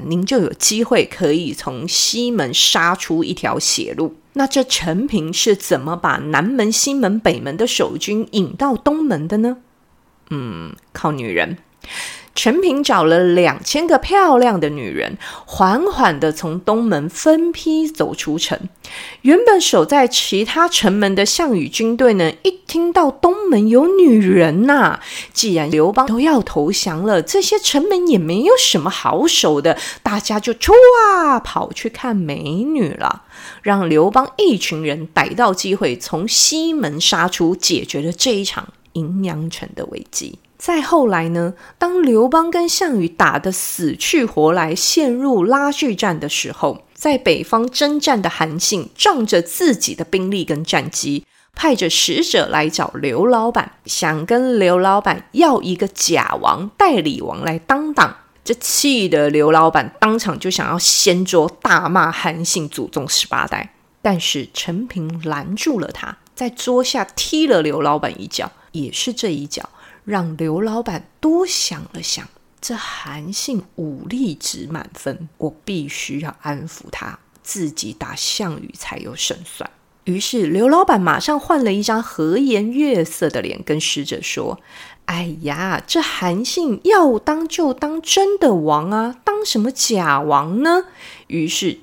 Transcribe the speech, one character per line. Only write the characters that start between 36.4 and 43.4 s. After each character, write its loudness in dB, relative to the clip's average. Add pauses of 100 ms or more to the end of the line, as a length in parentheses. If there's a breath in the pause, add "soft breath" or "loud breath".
门 -4
杀 2
出， 0
解 -2
决 -6
了 -4
这 0
一 -2
场 -8 (240)
荥 -4
阳 -6
城 -12
的 -8
危 -14
机。 -10 (180)
再 -2
后 4
来 0
呢， -2 (240 loud breath)
当 0
刘 6
邦 2
跟 0
项 0
羽 0
打 2
得 -2